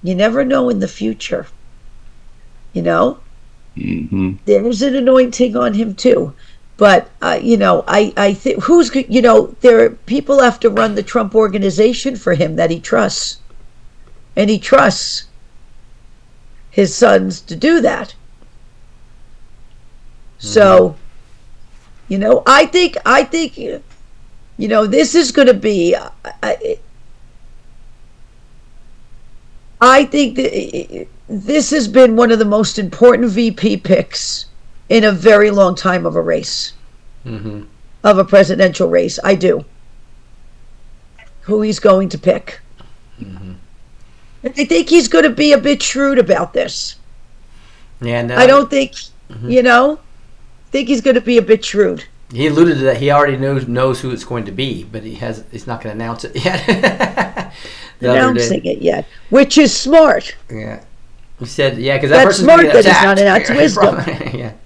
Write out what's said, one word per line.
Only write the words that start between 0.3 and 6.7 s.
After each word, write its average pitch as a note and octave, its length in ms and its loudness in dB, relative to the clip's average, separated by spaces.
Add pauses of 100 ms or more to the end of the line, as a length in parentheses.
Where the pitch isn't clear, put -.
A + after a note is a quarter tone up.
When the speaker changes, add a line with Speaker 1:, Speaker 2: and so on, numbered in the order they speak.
Speaker 1:
know B3+ 260 -2
in G#3 100 -4
the F#3+ 80 -4
future. - 580 -8 (1300)
You F3+ 80 -6
know? F3 380 -2 (580)
Speaker 2:
Mm-hmm. F#2 540 -6 (140)
Speaker 1:
There's G#3 360 0
an C4 140 -2
anointing B3+ 600 2
on A#3+ 200 -2
him G#3+ 180 -4
too. E3+ 400 0 (440)